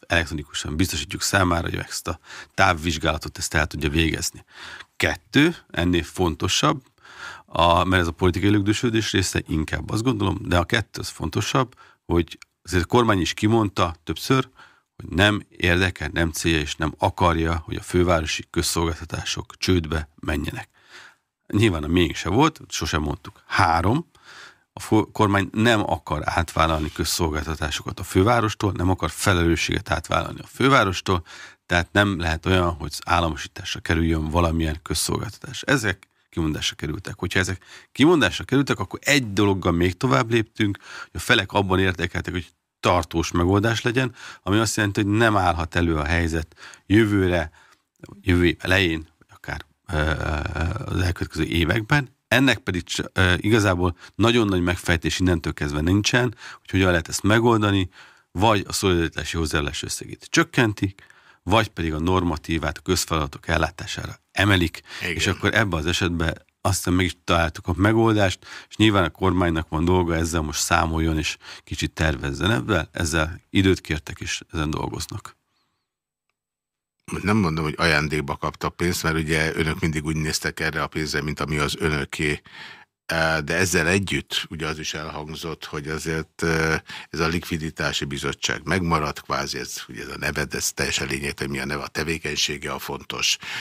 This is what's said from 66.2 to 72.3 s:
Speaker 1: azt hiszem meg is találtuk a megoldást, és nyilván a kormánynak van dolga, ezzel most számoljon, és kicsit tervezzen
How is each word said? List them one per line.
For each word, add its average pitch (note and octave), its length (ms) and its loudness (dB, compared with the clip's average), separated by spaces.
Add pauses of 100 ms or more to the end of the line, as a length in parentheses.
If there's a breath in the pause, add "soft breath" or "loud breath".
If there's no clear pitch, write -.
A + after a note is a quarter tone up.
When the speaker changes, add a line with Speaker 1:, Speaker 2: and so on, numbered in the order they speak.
Speaker 1:
azt F#2+ 160 0
hiszem F2+ 180 0
meg F#2 100 4
is F2+ 200 -2
találtuk E2 420 0
a F#2+ 100 0
megoldást, G#2 680 4 (220 loud breath)
és - 80 -20
nyilván G2+ 280 6
a D#2+ 60 0
kormánynak F2+ 580 2
van D#2 160 0
dolga, F2 320 4
ezzel E2 240 0
most D2+ 200 -4
számoljon, D#2+ 580 2
és - 180 -4 (280 loud breath)
kicsit - 280 -4
tervezzen D2 580 -2